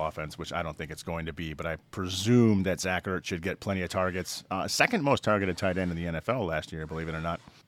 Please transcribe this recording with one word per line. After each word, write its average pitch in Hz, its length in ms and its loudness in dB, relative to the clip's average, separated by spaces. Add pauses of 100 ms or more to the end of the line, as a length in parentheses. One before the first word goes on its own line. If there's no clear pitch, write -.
offense, 76 320 -6
which 82 160 -8
I 85 80 0
don't 80 160 -4
think 78 140 -8
it's - 120 -12
going 82 220 -4
to 80 80 -4
be, 80 200 -6
but 78 120 -6
I 80 120 -4 (140)
presume 101 720 6
that 90 160 2
Zach 90 260 0
Ertz 92 200 -2
should 87 160 -4
get 87 180 -4
plenty 98 220 -2
of 87 80 -2
targets. 92 600 -2
Uh, 95 160 -2
second 151 360 2
most 139 200 2
targeted 98 340 2
tight 92 200 0
end 90 140 2
in 82 60 -2
the 85 100 -2
N 82 80 -2
F 80 140 -4
L 120 160 0
last 78 260 -2
year, 80 140 -6
believe 80 220 -6
it 80 80 -4
or 80 60 -4
not, 82 200 -2 (260)